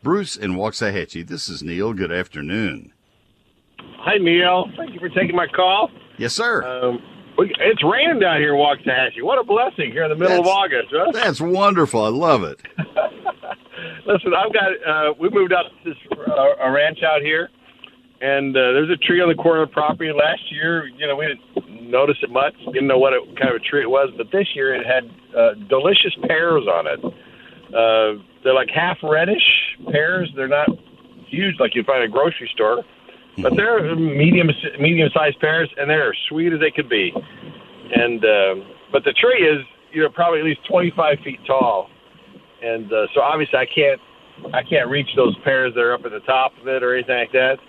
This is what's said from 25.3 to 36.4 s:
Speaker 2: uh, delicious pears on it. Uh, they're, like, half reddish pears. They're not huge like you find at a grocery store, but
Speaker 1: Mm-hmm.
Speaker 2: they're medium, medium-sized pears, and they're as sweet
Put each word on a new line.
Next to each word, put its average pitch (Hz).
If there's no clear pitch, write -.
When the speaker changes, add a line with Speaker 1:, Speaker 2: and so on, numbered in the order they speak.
Speaker 2:
uh, 117
delicious 165
pears 160
on 85
it. 73
Uh, 110
they're, 131
like, 131
half 170
reddish 160
pears. 170
They're 131
not 143
huge 180
like 120
you 120
find 131
at 113
a -
grocery 135
store, 113
but 131
Speaker 1:
Mm-hmm. -
Speaker 2:
they're 202
medium, 160
medium-sized 156
pears, 156
and 143
they're 151
as 98
sweet 165